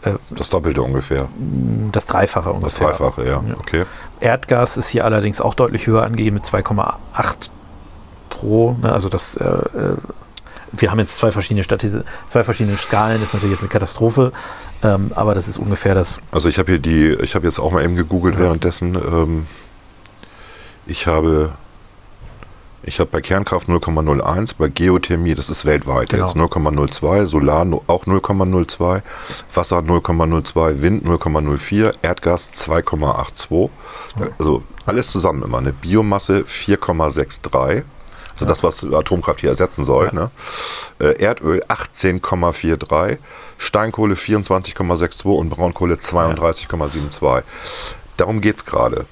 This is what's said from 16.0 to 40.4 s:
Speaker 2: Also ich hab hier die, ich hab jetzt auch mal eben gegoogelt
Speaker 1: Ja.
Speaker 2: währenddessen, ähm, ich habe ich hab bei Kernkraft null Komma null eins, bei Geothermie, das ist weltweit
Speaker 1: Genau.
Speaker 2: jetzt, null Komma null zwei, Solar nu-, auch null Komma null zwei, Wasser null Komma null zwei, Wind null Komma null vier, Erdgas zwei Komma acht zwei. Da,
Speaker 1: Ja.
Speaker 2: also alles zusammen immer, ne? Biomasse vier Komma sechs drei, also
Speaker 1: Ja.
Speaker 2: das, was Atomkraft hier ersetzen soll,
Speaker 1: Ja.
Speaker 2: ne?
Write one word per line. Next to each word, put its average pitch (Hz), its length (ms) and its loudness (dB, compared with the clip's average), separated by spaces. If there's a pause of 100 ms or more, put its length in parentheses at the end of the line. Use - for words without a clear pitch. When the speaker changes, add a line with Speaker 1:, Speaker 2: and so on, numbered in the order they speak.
Speaker 2:
Also 85 160 2
ich 80 100 0
hab 87 100 2
hier 92 100 4
die, 78 320 4 (100)
ich - 140 -2
hab 85 100 0
jetzt 85 140 0
auch 78 140 0
mal 80 120 2
eben 87 120 2
gegoogelt 87 400 2
Speaker 1:
Ja. 87 80 0
Speaker 2:
währenddessen, 87 500 0
ähm, 80 520 0 (1400)
ich - 200 -6
habe 78 440 4 (1300)
ich - 160 -8
hab 85 120 2
bei 80 100 0
Kernkraft 95 480 0
null 87 120 4
Komma 80 200 0
null 73 220 2
eins, 95 320 0
bei 78 140 0
Geothermie, 85 680 2
das 69 160 -6
ist - 160 -2
weltweit 69 420 0
Speaker 1:
Genau. - 160 2
Speaker 2:
jetzt, 90 100 -2
null 80 140 2
Komma 78 220 0
null 71 180 2
zwei, 95 380 2
Solar 78 400 2
nu-, 82 200 0
auch 87 200 0
null 95 160 2
Komma 95 240 2
null 90 200 2
zwei, 90 360 0 (500)
Wasser 87 300 0
null 85 180 4
Komma 82 240 2
null 80 200 2
zwei, 80 360 0
Wind 85 240 2
null 82 140 2
Komma 78 240 0
null 73 160 0
vier, 104 420 0
Erdgas 87 520 -2
zwei 82 280 0
Komma 76 320 0
acht - 240 -4
zwei. 92 320 0 (480)
Da, - 80 -4
Speaker 1:
Ja. - 140 -6
Speaker 2:
also 76 240 0 (240)
alles 113 240 0
zusammen 82 320 0
immer, 60 180 -2
ne? 67 140 -2
Biomasse 101 720 2
vier - 320 0
Komma 80 320 0
sechs 69 320 -4
drei, 69 420 0 (480)
also - 140 -6
Speaker 1:
Ja. - 20 0
Speaker 2:
das, - 140 0
was 82 280 0
Atomkraft 80 500 0
hier 71 100 2
ersetzen 71 340 0
soll, 65 220 4
Speaker 1:
Ja. - 60 -2
Speaker 2:
ne? 107 180 -2 (720)